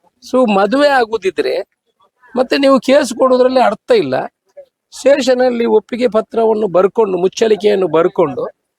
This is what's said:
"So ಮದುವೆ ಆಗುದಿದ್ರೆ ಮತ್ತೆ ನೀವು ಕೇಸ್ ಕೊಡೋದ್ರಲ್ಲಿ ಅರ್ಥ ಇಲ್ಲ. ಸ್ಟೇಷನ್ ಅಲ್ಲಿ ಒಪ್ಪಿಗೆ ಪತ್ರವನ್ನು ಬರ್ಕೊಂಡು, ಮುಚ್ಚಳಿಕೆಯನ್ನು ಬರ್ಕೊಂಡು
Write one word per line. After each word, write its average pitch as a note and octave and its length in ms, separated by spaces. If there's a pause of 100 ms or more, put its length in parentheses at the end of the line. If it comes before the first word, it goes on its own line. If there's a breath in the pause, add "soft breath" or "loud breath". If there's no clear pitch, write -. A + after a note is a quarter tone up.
(320)
"So B3+ 220
ಮದುವೆ G#3 340
ಆಗುದಿದ್ರೆ G3 720 (760)
ಮತ್ತೆ B3+ 220
ನೀವು C4+ 220
ಕೇಸ್ C#4 340
ಕೊಡೋದ್ರಲ್ಲಿ B3+ 460
ಅರ್ಥ G#3+ 320
ಇಲ್ಲ. D3+ 240 (760)
ಸ್ಟೇಷನ್ C4 500
ಅಲ್ಲಿ A#3+ 240
ಒಪ್ಪಿಗೆ A3+ 420
ಪತ್ರವನ್ನು A3 600
ಬರ್ಕೊಂಡು, F#3+ 500
ಮುಚ್ಚಳಿಕೆಯನ್ನು G#3 680
ಬರ್ಕೊಂಡು D#3+ 600 (320)